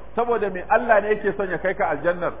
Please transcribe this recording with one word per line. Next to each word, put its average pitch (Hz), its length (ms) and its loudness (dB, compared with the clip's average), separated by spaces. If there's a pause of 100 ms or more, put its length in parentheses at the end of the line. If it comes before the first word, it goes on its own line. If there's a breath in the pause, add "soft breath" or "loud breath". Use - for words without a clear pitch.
(160)
saboda 226 360 0
me 180 180 -6
Allah 226 320 4
ne 208 120 -2
yake 208 220 0
son 196 140 -2
ya 165 80 -2
kai 185 160 -2
ka 190 160 0
aljannar, 160 500 -2